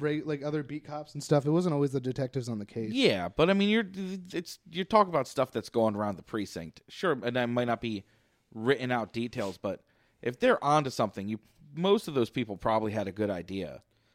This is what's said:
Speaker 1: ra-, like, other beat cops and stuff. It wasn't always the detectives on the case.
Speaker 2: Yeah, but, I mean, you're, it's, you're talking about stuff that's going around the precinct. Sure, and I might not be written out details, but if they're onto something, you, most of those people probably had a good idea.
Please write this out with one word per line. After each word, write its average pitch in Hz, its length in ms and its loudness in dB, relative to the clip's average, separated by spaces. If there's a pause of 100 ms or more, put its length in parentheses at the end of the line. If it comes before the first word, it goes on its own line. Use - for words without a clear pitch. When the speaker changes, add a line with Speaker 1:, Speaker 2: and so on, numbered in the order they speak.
Speaker 1:
ra-, 151 240 0
like, 147 180 -4
other 151 200 -2
beat 147 220 -10
cops 151 280 -12
and 147 100 -8
stuff. 143 220 4
It 147 60 2
wasn't 175 220 4
always 143 180 2
the 135 80 0
detectives 127 500 -4
on 110 100 -4
the 101 60 -8
case. 113 280 -6
Speaker 2:
Yeah, 120 360 4
but, 165 200 4
I 196 40 6
mean, 196 160 4
you're, 220 160 4 (460)
it's, - 280 -8 (120)
you're 175 140 -4
talking 208 280 4
about 139 140 2
stuff - 240 0
that's 110 180 -4
going 113 260 2
around 104 220 -2
the 78 60 -16
precinct. 92 640 -8
Sure, 165 360 0
and 120 140 -2
I 123 80 2
might 120 220 0
not 113 140 0
be 107 220 -4 (500)
written 127 380 0
out 113 200 -2
details, 113 460 -4
but 98 240 -6 (400)
if 123 180 -4
they're 247 240 4
onto 143 280 2
something, 101 360 -2
you, 110 120 -4 (360)
most 196 320 2
of 156 60 -6
those 120 160 2
people 110 280 -4
probably 110 340 2
had 104 160 -2
a 95 40 -6
good 101 200 -2
idea. 85 500 -6 (340)